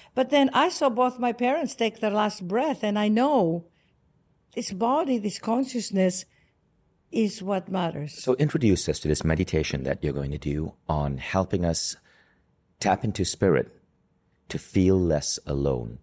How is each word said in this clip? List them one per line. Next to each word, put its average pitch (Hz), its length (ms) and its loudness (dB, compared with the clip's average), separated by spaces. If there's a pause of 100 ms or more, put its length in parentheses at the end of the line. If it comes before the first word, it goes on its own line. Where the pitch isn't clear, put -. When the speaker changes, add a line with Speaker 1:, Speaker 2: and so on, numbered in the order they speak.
(160)
Speaker 1:
But 254 160 0
then 277 220 6
I 311 160 4
saw 302 200 2
both 247 300 2
my 240 140 0
parents 254 420 -2
take 220 240 -2
their 214 100 0
last 208 380 0
breath, 247 360 -2
and 208 140 0
I 208 120 2
know 214 560 2 (920)
this - 160 -6
body, 247 480 0
this 202 180 -4
consciousness 214 880 -2 (880)
is 214 320 0
what 190 260 -4
matters. 165 440 -4
Speaker 2:
So - 240 0
introduce 123 520 2
us 76 120 -2
to - 60 -4
this 76 160 2
meditation 80 600 0
that 67 200 -4
you're 73 100 -2
going 69 180 -4
to 73 80 -6
do 76 340 -4 (160)
on 71 300 -2
helping 92 440 -2
us - 320 -2 (840)
tap 95 240 0
into 101 200 -2
spirit 85 480 2 (800)
to - 80 -6
feel 95 420 2
less 82 460 0
alone. 65 580 -2